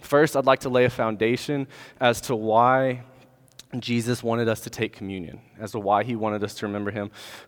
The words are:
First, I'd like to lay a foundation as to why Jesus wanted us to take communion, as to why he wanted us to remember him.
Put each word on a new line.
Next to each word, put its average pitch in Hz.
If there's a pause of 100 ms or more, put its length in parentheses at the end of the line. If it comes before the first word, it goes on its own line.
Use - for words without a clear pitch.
First, 147
I'd 139
like 131
to 135
lay 123
a 123
foundation 120 (320)
as 120
to 131
why 120 (760)
Jesus 120
wanted 113
us 110
to -
take 110
communion, 95 (200)
as 107
to 120
why 101
he 120
wanted 107
us 104
to 113
remember 104
him. 104 (360)